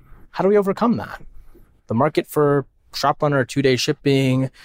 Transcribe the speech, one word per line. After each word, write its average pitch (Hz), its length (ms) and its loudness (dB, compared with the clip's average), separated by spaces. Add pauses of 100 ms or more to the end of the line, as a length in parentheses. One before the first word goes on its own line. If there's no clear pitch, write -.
(320)
How - 120 -4
do 185 60 2
we 208 80 4
overcome 202 400 0
that? - 240 -12 (640)
The 113 80 -4
market 151 300 0
for 143 420 0 (260)
ShopRunner, 143 520 0
two-day 131 300 0
shipping, 131 760 0 (160)